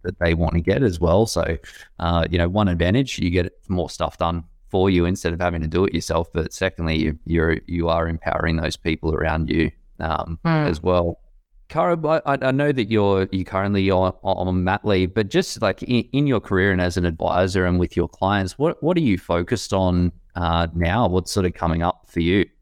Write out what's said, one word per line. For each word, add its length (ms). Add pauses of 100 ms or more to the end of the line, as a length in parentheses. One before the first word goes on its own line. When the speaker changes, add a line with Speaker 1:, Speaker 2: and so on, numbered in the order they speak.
Speaker 1:
that 160
they 160
want 180
to 80
get 220
as 160
well. 260
So, 320 (420)
uh, 300
you 80
know, 100
one 200
advantage, 500
you 140
get 200 (160)
more 220
stuff 280
done 260 (260)
for 200
you 160
instead 280
of 60
having 220
to 60
do 180
it 80
yourself. 380
But 220
secondly, 440
you, 280
you're, 400
you 220
are 200
empowering 500
those 200
people 360
around 360
you, 220 (280)
um, 460
Speaker 2:
Mm. 220
Speaker 1:
as 140
well. 380 (500)
Cara, 380
I, 180
I, 180
I 80
know 200
that 180
you're, 420
you're 120
currently 460
on, 240 (100)
on 400
mat 220
leave, 280
but 160
just, 320
like, 220
in, 300
in 140
your 120
career 320
and 80
as 180
an 80
advisor 600
and 140
with 180
your 100
clients, 520
what, 220
what 140
are 60
you 160
focused 560
on, 380 (240)
uh, 400
now? 320
What's 240
sort 160
of 80
coming 260
up 260
for 140
you? 240 (160)